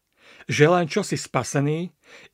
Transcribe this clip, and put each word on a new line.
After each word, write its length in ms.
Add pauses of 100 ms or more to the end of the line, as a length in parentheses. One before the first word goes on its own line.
(460)
že 240
len 160
čo 160
si 160
spasený, 720 (440)